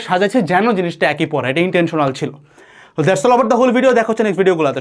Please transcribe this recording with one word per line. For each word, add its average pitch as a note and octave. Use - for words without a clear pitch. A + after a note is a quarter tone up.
সাজাইছি G3
যেন F#3
জিনিসটা F3
একই D3+
পড়ে, B2+
এটা D3
ইনটেনশনাল E3
ছিল। C3+
So -
that's F#3+
all B3
about B3
the B3
whole B3+
video। B3+
দেখা A3+
হচ্ছে A3
নেক্সট F#3
ভিডিওগুলোতে, D#3+